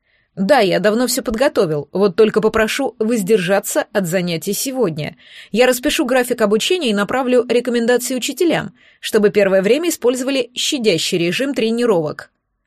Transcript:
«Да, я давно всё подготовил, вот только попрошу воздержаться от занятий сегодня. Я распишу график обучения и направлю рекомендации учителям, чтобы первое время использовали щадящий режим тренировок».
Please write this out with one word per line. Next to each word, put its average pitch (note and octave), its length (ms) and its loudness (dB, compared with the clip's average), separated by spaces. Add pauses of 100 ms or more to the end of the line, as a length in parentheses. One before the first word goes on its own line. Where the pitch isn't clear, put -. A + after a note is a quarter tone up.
(340)
«Да, A#3+ 240 4
я F3+ 220 2
давно G#3+ 260 2
всё A#3+ 160 -4
подготовил, A3 680 -2
вот F#3+ 240 0
только G#3+ 240 4
попрошу A3 580 0
воздержаться G#3 920 0
от F#3+ 160 -2
занятий F3 440 -2
сегодня. F#3+ 640 -4 (360)
Я B3 160 4
распишу B3+ 360 0
график B3 360 0
обучения A3+ 500 0
и G#3 40 0
направлю B3 540 0
рекомендации A#3+ 680 0
учителям, C4 580 -2 (240)
чтобы G#3 320 2
первое G3 320 2
время C#4+ 280 2
использовали C4 640 -2
щадящий G#3 640 -2
режим A#3 360 -2
тренировок». A3+ 800 -2 (340)